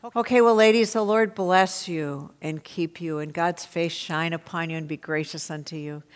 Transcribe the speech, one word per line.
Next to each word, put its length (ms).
Okay. 160
Okay, 220
well, 140
ladies, 380
the 80
Lord 340
bless 520
you 440
and 220
keep 380
you, 180
and 140
God's 320
face 260
shine 420
upon 360
you 80
and 100
be 100
gracious 540
unto 240
you. 280